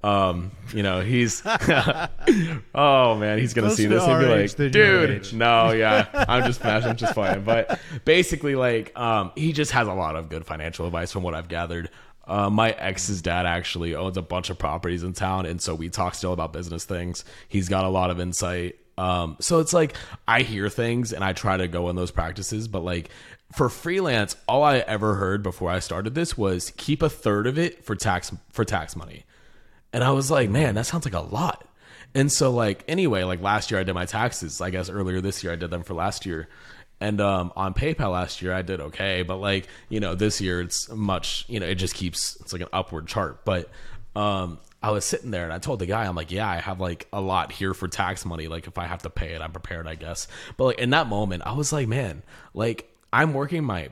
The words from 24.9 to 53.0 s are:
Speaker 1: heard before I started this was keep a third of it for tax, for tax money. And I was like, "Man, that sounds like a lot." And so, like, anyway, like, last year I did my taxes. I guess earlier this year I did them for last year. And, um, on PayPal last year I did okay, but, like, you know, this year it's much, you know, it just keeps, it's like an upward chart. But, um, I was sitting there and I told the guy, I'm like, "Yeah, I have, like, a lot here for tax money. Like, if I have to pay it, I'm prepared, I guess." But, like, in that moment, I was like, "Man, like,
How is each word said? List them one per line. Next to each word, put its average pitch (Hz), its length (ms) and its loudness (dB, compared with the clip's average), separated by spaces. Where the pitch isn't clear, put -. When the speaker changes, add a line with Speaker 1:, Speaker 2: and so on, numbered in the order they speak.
Speaker 1:
heard 98 280 0
before 90 280 -4
I 90 80 0
started 98 360 -4
this 165 220 -2
was 95 400 0
keep - 240 -2
a 160 80 2
third 107 380 0
of 131 100 0
it 170 260 -2
for 110 120 -4
tax, 92 360 -2
for - 140 -2
tax 82 300 -4
money. 82 300 -14
And 120 140 2
I 131 60 6
was 135 200 2
like, 131 200 4
"Man, 123 240 2
that 113 100 0
sounds 160 220 -4
like 104 80 -6
a 85 60 0
lot." 113 460 -4
And 139 160 4
so, 135 200 4
like, 113 380 0
anyway, 151 340 2
like, 90 180 -2
last 101 300 0
year 98 100 2
I 92 40 0
did 90 100 -2
my 87 100 -2
taxes. 107 560 -4
I 90 80 -2
guess 90 220 -4
earlier 92 320 -2
this 98 200 -4
year 85 120 -4
I - 20 -6
did 82 140 -6
them 85 120 -6
for 90 120 -8
last 90 320 -4
year. 80 200 -6
And, 104 220 0
um, 92 340 2
on 95 160 -2
PayPal 143 400 0
last 90 300 -4
year 90 100 -2
I 92 80 -2
did 90 220 -4
okay, 92 400 -2
but, 92 140 -4
like, 98 300 -2
you 110 120 -4
know, 90 140 -2
this 104 280 0
year 90 180 0
it's - 300 -6
much, 101 580 -2
you 117 120 -4
know, 87 60 -4
it 92 100 -2
just 92 180 -2
keeps, - 460 -4
it's - 120 -14
like 87 80 -8
an 87 120 -8
upward 85 340 -4
chart. 87 400 -4
But, 90 240 -2
um, 95 420 -2
I 107 80 0
was 104 160 0
sitting - 240 -4
there 90 140 -4
and 82 100 -6
I 90 40 -8
told 120 200 -4
the 92 80 -4
guy, 107 180 -2
I'm 90 100 -4
like, 80 160 -6
"Yeah, 101 160 -4
I 90 100 -2
have, 90 240 -6
like, 87 340 -6
a 101 60 -4
lot 92 300 -2
here 95 220 -4
for - 160 -6
tax 95 380 -4
money. 82 200 -6
Like, 82 200 -10
if 87 100 -12
I 87 100 -6
have 87 180 -8
to - 60 -8
pay 82 220 -6
it, 82 80 -10
I'm 80 120 -10
prepared, 82 360 -12
I 80 60 -10
guess." 80 340 -10
But, 123 60 2
like, 127 140 2
in 120 120 0
that 151 180 4
moment, 101 380 -2
I 110 60 -4
was 143 200 -2
like, 139 160 -2
"Man, 110 340 -4
like, 110 360 -4